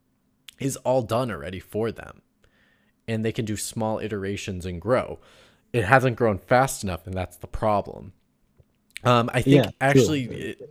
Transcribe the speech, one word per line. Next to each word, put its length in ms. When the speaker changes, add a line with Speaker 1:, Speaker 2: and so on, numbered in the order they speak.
Speaker 1:
is 200
all 240
done 280
already 300
for 320
them. 300
And 160
they 80
can 140
do 100
small 440
iterations 640
and 140
grow. 400
It 120
hasn't 320
grown 220
fast 460
enough, 220
and 100
that's 220
the 100
problem. 640
Um, 300
I 80
think 240
Speaker 2:
Yeah, 40
true. 340
Speaker 1:
actually, 360